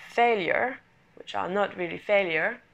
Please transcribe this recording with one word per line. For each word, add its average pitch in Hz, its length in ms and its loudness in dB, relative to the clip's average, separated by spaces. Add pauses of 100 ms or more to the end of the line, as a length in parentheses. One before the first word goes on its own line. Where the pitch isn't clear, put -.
(100)
failure, 240 680 2 (380)
which - 180 -14
are 104 140 -2
not 196 280 -2
really 175 220 -6
failure, 196 600 0 (140)